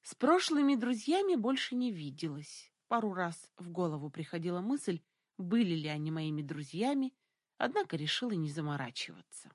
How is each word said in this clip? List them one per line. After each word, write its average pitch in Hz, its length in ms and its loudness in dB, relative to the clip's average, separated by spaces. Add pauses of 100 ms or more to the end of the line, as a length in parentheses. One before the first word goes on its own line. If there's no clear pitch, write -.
С - 120 -14
прошлыми 285 600 4
друзьями 269 580 2
больше 254 400 0
не 247 160 0
виделась. 147 800 -8 (140)
Пару 220 280 0
раз 170 420 -4
в 175 120 -12
голову 156 420 0
приходила 170 500 -4
мысль, 208 400 -2 (380)
были 185 360 4
ли 151 140 -2
они 151 240 -2
моими 156 300 -2
друзьями, 185 720 -2 (460)
однако 269 380 0
решила 151 340 -2
не 160 180 0
заморачиваться. 143 1080 -6